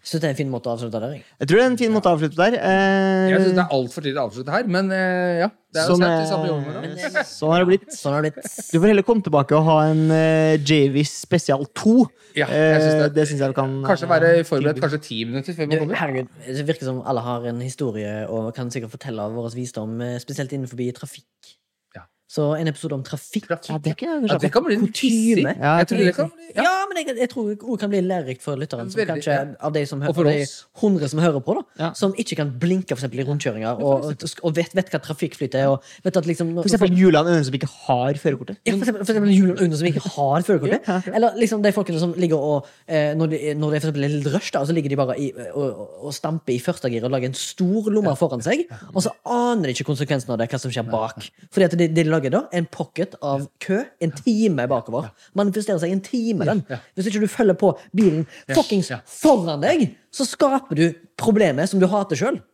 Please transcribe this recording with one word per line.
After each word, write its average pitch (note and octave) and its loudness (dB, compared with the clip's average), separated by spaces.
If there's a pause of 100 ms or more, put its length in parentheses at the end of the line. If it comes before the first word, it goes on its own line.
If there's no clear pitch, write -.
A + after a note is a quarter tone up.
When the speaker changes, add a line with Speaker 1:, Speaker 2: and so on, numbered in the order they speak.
Speaker 1:
Så E3+ -4
det D#3 -2
er C#3+ 0
en C3+ -4
fin C#3 -2
måte A#2+ -6
å - -2
avslutte A#2 -6
der, C3 -6
jeg. C#3 -16 (140)
Speaker 2:
Jeg C#3 -6
tror G3 6
det B3 6
er C4 4
en B3 0
fin A3+ 0
måte G3 4
å E3+ 6
avslutte D3+ -2
der. A3+ 4
Eh, F#3+ 2
Speaker 3:
Jeg F#3+ 4
synes F#3 4
det - 4
er E3 -2
alt B2 0
for E3 -10
tidlig C#3 -2
å C#3 -2
avslutte B2+ -8
her, A#3+ 0 (100)
men, F#3+ 0
eh, F3+ 0
ja. G#3+ 0 (200)
Det D#3+ -2
er - 0
jo F3 2
Speaker 2:
sånn F3+ 6
Speaker 3:
sent, F3+ 4
Speaker 2:
er, E3 2
Speaker 3:
vi D#3+ -2
samme F3+ -2
jobben D3 -2
med D3+ -10
det. - -8 (220)
Speaker 1:
Men, D4+ -4
eh, - -4
Speaker 2:
sånn D#3 -2
har F3 4
det F3+ 4
blitt. F#3+ 4
Speaker 1:
Sånn C#3+ -4
har D3+ 0
det D3+ -2
blitt. - -12 (220)
Speaker 2:
Du E3 4
får F#3+ 6
heller G3+ 6
komme A3+ 2
tilbake D3 4
og D#3 4
ha D#3 6 (140)
en, D#3 4
eh, D#3+ 4
Javis C#3+ 4 (140)
spesial C#3+ 0
to. A3+ 6 (260)
Speaker 3:
Ja, D3 0
jeg D#3 4
synes D#3 4
Speaker 2:
Eh, D3+ 4
Speaker 3:
det. D3 2
Speaker 2:
det D3+ 4
synes D3 -4
jeg C3+ -2
vi C#3 0
kan, C3+ -2
Speaker 3:
Kanskje E3+ 0
Speaker 2:
eh, E3+ 6
Speaker 3:
være E3 6 (140)
forberedt C#3+ 0
Speaker 2:
tilby. D#3 0
Speaker 3:
kanskje D3 -2
ti A2+ -8
minutter C3+ -6
før D#3 -6
Speaker 1:
Du, D#3 2
Speaker 3:
man - 0
kommer. D#3 -2
Speaker 1:
herregud, C3 -4 (200)
det C#3 -6
virker D#3 -4
som C3 -6
alle B2 -2
har A#2+ -6
en A#2+ -6
historie G#2+ -6
og A2+ -6
kan B2 -8
sikkert A#2 -10
fortelle A2+ -10
av G#2+ -6
vår A#2 -8
visdom, A2+ -8
eh, B2 -6
spesielt C#3 -8
innenfor B2+ -8 (140)
trafikk. - -18 (680)
Speaker 3:
Ja. - -18 (280)
Speaker 1:
Så D3+ -2
en E3 -2
episode D3 -6
om C3+ -8
trafikk. - -8
Speaker 3:
Trafikk. - -8
Speaker 2:
Ja, D#3 -6
det D#3 -4
kan D#4+ -6
jeg G#3+ -2
Speaker 3:
Ja, - 2
det D3 -2
kan B3+ 2
bli B3+ 0
litt A3+ 0
Speaker 1:
Kutyme. A3+ 2
Speaker 3:
hissig. - -4
Speaker 2:
Ja. D3 4
Speaker 3:
Jeg F3 2
tror F#3 -2
det F3+ 4
kan D#4+ -2
bli, - -20 (100)
ja. G#3 0
Speaker 1:
Ja, F#4 2
men F4+ -6
jeg, B3+ -6
jeg B3 0
tror A3+ -4
det G#3+ -6
kan G#3 -2
bli G3 0
lærerikt E3+ -4
for C#3+ -6
lytterne, C3 -8
som G#3+ -4
Speaker 3:
Veldig, G3+ 0
Speaker 1:
kanskje D#3 -2
Speaker 3:
ja. C#3 -4
Speaker 1:
av D3+ -4
de D3 0
som C#3 -8
Speaker 3:
Og D3 -4
Speaker 1:
hører, D3+ 0
Speaker 3:
for E3+ 2
Speaker 1:
de D3 2
Speaker 3:
oss. - -10 (160)
Speaker 1:
hundre F3 2
som D#3 -2
hører D#3 2
på, G#3+ 0
da, - -4 (180)
Speaker 2:
Ja. D#3+ -4
Speaker 1:
som G3 0
ikke - -6
kan D3 -2
blinke F3+ 0
for B2+ -4
eksempel B2 -6
i - -2
rundkjøringer, C3+ -4
Speaker 3:
Ja, A2+ -2
for C#3 2
Speaker 1:
og, C#3+ -4
Speaker 3:
eksempel. - -10
Speaker 1:
og E3 0
vet, E3+ -2
vet F#3 -2
hva D3+ -2
trafikkflyt D3 -6
er, C3+ 2
og C3+ 0 (220)
vet F#3+ 0
at D#3+ 0
liksom E3 -2
Speaker 2:
For F3 -4
eksempel F#3+ 4
Julian E3 6
Øren E3 4
som C3 -4
ikke C#3+ -4
har C3 -2
førerkortet. D3 -4
Speaker 1:
Ja, A3+ 0
for G3 -2
eksempel, G#3 -2
for A3 0
eksempel G3+ 4
Julian F#3 6
Øren E3 2
som E3 0
ikke D3 0
har C#3+ 0
førerkortet. G3 2
Speaker 2:
Ja, F#3 0
ja. F#3 -8
Speaker 1:
Eller A3+ 4
liksom A3 0
de G#3 4
folkene F3+ -2
som E3+ -2
ligger E3 0
og, C#3+ 0 (220)
eh, D3+ 0
når D#3+ 0
de, D#3 -2 (180)
når D3+ 0
det D3+ 0
for D#3 -2
eksempel C#3+ -2
er C#3+ 0
litt C#3+ -2
rush, - -4
da, - 0
så E3 0
ligger D3 0
de C#3 0
bare C3 0
i, C#3 -4 (240)
og, C#3+ -2 (140)
og, G2+ -12 (160)
og D3 -8
stamper D#3 -4
i B2 -2
første C#3 -4
gir A2+ -4
og B2+ -2
lager B2+ -2
en C3 -4
stor G#3 -2
lomme G3+ 2
Speaker 3:
Ja. C#3 0
Speaker 1:
foran C3 -2
seg, C4 -2 (260)
og F#3 0
så - -2 (160)
aner A#3+ 0
de B2+ -2
ikke C3+ -6
konsekvensen C#3 -2
av A#2 -2
det, A2+ -2
hva C3 -4
som C3 -8
skjer A#2 -6
Speaker 3:
Nei. A2+ -8
Speaker 1:
bak. A2+ -6 (220)
Fordi G3 4
at E3+ 0
de, E3+ 4
de D#3+ 2 (160)
lager C3+ -2
da B3 0
en E3+ -2
pocket - -8
av C#3 -4 (120)
kø G#3+ -4 (160)
en E3 -2
time G#3 0
bakover. A#2+ -2
Speaker 3:
Ja. - -18 (240)
Speaker 1:
Manifesterer G3+ 0
seg E3+ -2
en G3 -2
time, A3+ -2
den. F#3+ 0
Speaker 3:
Ja, C3 -6
ja. - -12 (160)
Speaker 1:
Hvis F#3+ -4
ikke G#3 -2
du G#3 2
følger G3+ 2
på F#3+ 4 (180)
bilen E3 4 (200)
Speaker 3:
Ja, C#3 -2
Speaker 1:
fuckings G#3 2
Speaker 3:
ja. A#2+ -8
Speaker 1:
foran E3+ 2
deg, B3 2 (160)
så C4+ -4
skaper C4+ 0
du E3 2 (240)
problemet G3 2
som G3 0
du F3+ 6
hater F#3+ 0
selv. A3 -2 (120)